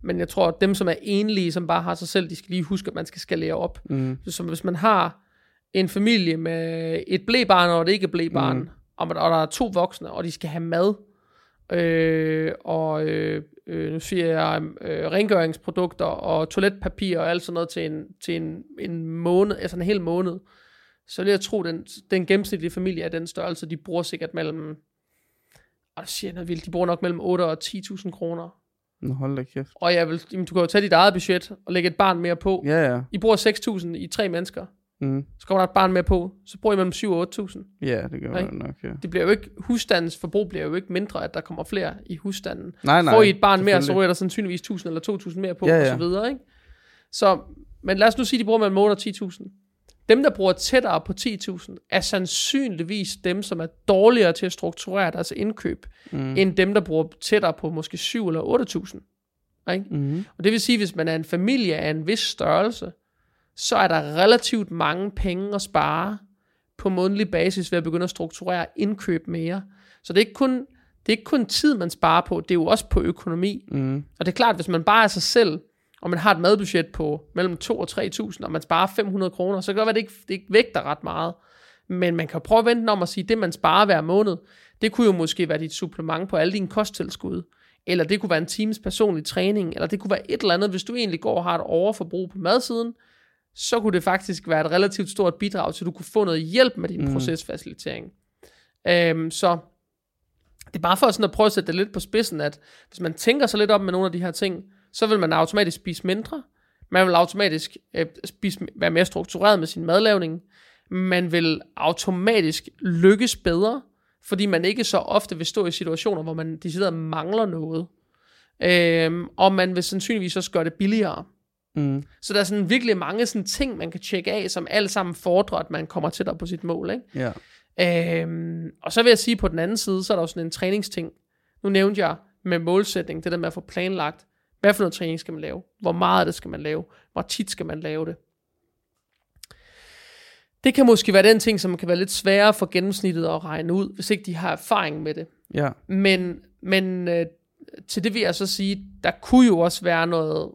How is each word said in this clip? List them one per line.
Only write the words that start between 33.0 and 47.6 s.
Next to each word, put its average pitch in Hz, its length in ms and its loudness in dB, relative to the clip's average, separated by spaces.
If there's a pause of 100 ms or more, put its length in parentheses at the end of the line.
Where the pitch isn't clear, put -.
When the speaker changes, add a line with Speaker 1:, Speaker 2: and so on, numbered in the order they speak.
Speaker 1:
I 202 60 -6
bruger 220 180 4
seks 214 240 0
tusind 170 380 -6
i 180 100 -10
tre 196 220 -2
mennesker. 175 360 -6 (360)
Speaker 2:
Mhm. 139 240 -2 (140)
Speaker 1:
Så - 80 -20
kommer 190 140 2
der 185 60 4
et 185 60 -8
barn 190 200 6
mere 180 100 2
på, 185 280 0 (140)
så - 160 -20
bruger 214 120 4
I - 40 4
mellem 185 140 2
syv 208 200 -2
og 170 80 2
otte 180 140 -2
tusind. - 320 -10 (160)
Speaker 2:
Ja, 127 200 0
det 135 200 -8
gør 180 160 -6
Speaker 1:
Ikke? 180 140 -4
Speaker 2:
man - 20 -12
nok, - 300 -10
ja. - 60 -8 (120)
Speaker 1:
Det 185 80 -8
bliver 175 140 -2
jo 175 80 -2
ikke, 214 260 -6
husstandens 185 600 -2
forbrug 185 320 -2
bliver 160 160 -6
jo 151 100 -4
ikke 190 180 -6
mindre, 196 300 -4
at - 100 -8
der 160 80 -6
kommer 160 220 -12
flere 170 300 -4 (120)
i 175 100 -10
husstanden. 185 580 -10 (100)
Speaker 2:
Nej, 165 180 6
nej, 165 120 4
Speaker 1:
Får 220 100 10
I 202 60 8
et 196 120 0
barn 196 220 4
mere, 196 120 6
så 147 100 4
Speaker 2:
selvfølgelig. 156 140 0
Speaker 1:
ryger 190 80 4
der 180 60 4
sandsynligvis 180 480 -4
tusind 180 280 -8
eller 160 120 -4
to 202 160 -4
tusind 185 240 -10
mere 180 140 -4
på, 180 120 0
Speaker 2:
Ja, 165 100 6
Speaker 1:
og 156 80 6
Speaker 2:
ja. 131 60 4
Speaker 1:
så 127 60 -2
videre, 185 320 -2
ikke? 269 120 -8 (680)
Så, 196 280 4 (440)